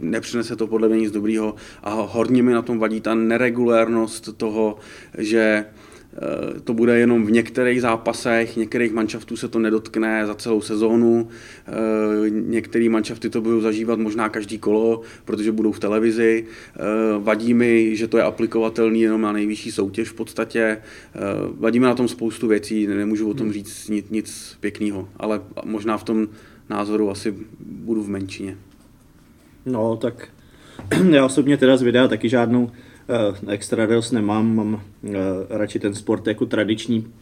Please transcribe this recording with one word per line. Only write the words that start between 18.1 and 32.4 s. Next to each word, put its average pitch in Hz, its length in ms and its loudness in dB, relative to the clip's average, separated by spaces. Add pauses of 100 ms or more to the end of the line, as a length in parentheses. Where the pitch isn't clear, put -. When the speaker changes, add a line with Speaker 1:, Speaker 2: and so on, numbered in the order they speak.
Speaker 1:
je 113 60 6
aplikovatelný 113 760 0
jenom 110 200 2
na 107 100 0
nejvyšší 107 400 -4
soutěž 107 380 -4
v - 40 -18
podstatě. 113 480 -4
Eh, 110 580 -4 (400)
vadí 113 200 2
mi 127 60 4
na 123 100 4
tom 123 120 0
spoustu 113 400 -4
věcí, 107 400 0
ne-, 101 80 -2
nemůžu 107 340 -2
o 101 40 -2
tom 123 120 -4
Speaker 2:
Hmm. 107 80 -4
Speaker 1:
říct 104 360 -12
nic, 104 200 -4
nic - 500 -8
pěknýho, 101 480 -6 (100)
ale 104 240 -4 (240)
možná 107 320 -4
v 101 60 -8
tom 110 240 0 (420)
názoru 104 400 0
asi 101 240 -6 (260)
budu 104 440 -6
v 101 60 -8
menšině. 98 480 -8 (1080)
Speaker 3:
No, 113 300 0
tak 117 320 -6 (400)
<clears throat> 175 420 2
já 139 160 8
osobně 135 320 2
teda 131 200 6
z 123 40 2
videa 123 260 6
taky 117 220 0
žádnou, 120 420 2 (760)